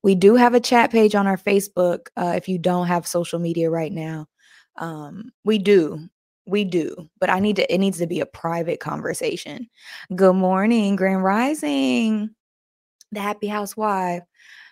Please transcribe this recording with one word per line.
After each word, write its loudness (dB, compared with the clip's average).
We 4
do 6
have 6
a 6
chat 2
page 4
on 2
our 2
Facebook, 0
uh, -2
if -6
you -2
don't 0
have -2
social -4
media 0
right -4
now. -8
Um, -12
we 2
do. 2
We 0
do. -4
But 0
I 0
need 0
to, 0
it 2
needs 0
to -2
be -6
a -4
private -6
conversation. -8
Good 4
morning, 2
Grand 0
Rising, 0
the -8
happy -6
housewife. -2